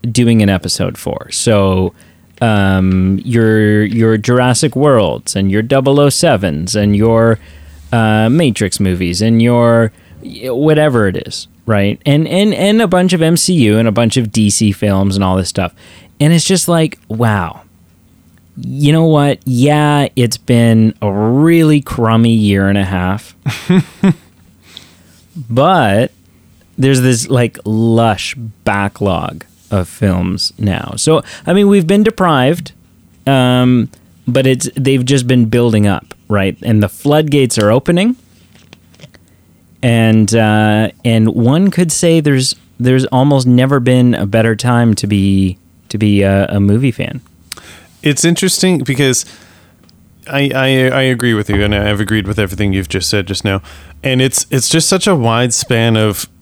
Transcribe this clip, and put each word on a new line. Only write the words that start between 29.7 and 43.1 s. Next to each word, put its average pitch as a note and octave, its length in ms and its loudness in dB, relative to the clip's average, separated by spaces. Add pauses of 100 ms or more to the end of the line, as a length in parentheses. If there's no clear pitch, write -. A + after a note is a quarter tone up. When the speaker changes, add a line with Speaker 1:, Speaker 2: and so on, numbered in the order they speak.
Speaker 1:
of F#2 160 -2
films F2+ 720 -4
now. - 380 -4
So, - 240 0 (260)
I E3 60 0
mean, G3+ 160 2
we've G3 180 2
been G3+ 160 2
deprived, E3 680 0 (520)
um, B2+ 640 2 (380)
but C3 180 0
it's, C3 300 0
they've C3 300 0
just C3 200 0
been B2 200 2
building A2 420 2
up, - 260 -4 (140)
right? G2 360 -2
And G#2+ 200 2
the G2+ 60 -2
floodgates C#3+ 680 0
are G#2 140 2
opening. F3+ 460 0 (1600)
And, A2+ 540 2
uh, G#2+ 540 2 (160)
and A2 280 2
one D3+ 380 0
could F3 220 -2
say E3 260 2
there's, C3+ 360 0 (220)
there's B2+ 280 0
almost C3 420 2